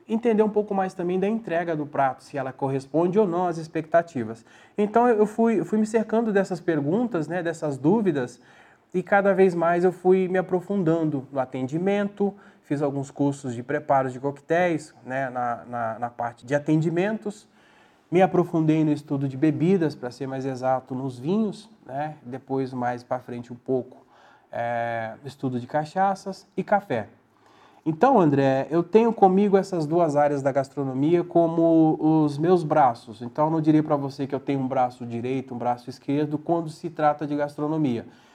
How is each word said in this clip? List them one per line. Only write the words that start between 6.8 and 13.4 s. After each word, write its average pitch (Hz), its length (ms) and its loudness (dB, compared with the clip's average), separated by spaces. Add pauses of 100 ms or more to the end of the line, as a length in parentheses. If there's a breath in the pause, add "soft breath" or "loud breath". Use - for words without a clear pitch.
né, 175 140 -4
dessas 160 360 -4
dúvidas, 151 640 0 (520 soft breath)
e 180 100 -2
cada 196 300 2
vez 185 200 4
mais 175 300 2
eu 180 80 4
fui 185 360 2
me 185 100 -2
aprofundando 165 960 0
no 139 80 -2
atendimento, 196 920 -2 (320 loud breath)
fiz 143 160 -4
alguns 139 300 -4
cursos 139 440 -2